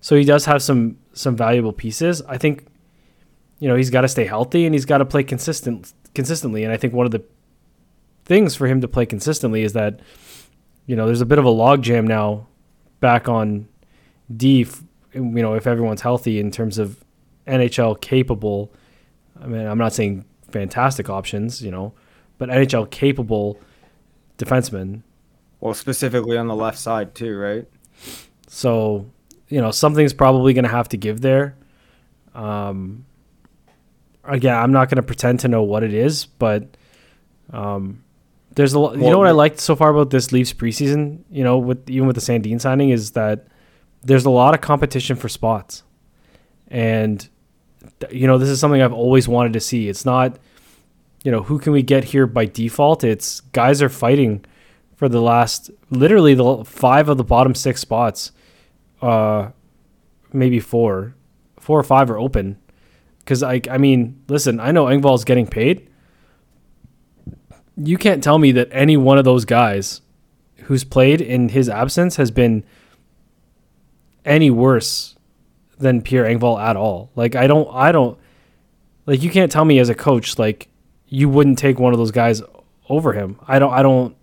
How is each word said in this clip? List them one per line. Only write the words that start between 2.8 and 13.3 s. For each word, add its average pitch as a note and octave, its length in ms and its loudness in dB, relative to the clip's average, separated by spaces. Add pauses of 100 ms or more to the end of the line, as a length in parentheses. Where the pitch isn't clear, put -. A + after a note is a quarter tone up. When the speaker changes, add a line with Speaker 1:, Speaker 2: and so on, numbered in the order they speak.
Speaker 1:
you D3 80 -4
know, B2 80 2
he's C3 140 0
gotta B2+ 180 0
stay B2+ 160 -2
healthy B2 420 -2
and D#3 80 0
he's C#3 100 -2
gotta C#3 200 0
play C#3 180 -2
consistent, B2+ 720 -8 (220)
consistently. B2+ 500 -6
And A2 80 -6
I A2+ 40 -4
think A#2 160 -4
one B2 140 -4
of A2+ 60 -4
the A2+ 100 -6 (1000)
things F3+ 320 2
for C#3 100 -2
him C3 140 0
to B2 80 -6
play B2 180 -2
consistently A2 560 -4
is G#2 120 -4
that, G#2+ 260 -4 (880)
you B2 100 -4
know, A2 100 -2
there's A#2 140 0
a B2 60 0
bit D3 120 4
of C#3 60 2
a B2 60 4
logjam A#2 560 2
now G#2+ 420 -4 (520)
back A#2+ 280 2
on G#2+ 400 -4 (680)